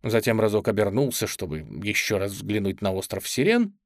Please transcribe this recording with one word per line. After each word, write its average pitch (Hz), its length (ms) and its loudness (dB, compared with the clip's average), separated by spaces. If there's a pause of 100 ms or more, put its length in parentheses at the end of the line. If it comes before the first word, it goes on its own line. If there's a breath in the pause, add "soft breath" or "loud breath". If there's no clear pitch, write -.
Затем 113 360 2
разок 107 280 2
обернулся, 107 600 0
чтобы 78 380 -6 (180)
еще 104 340 0
раз 98 140 -2
взглянуть 98 500 -2
на 98 100 0
остров 95 360 -6
Сирен 208 580 2